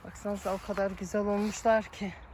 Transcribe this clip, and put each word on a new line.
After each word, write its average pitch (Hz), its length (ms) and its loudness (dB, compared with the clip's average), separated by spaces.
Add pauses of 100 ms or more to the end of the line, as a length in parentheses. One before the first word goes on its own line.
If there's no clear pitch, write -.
Baksanıza 196 500 -4
o 196 40 -2 (100)
kadar 196 240 2
güzel 190 300 -2
olmuşlar 208 640 4
ki. - 300 -6 (200)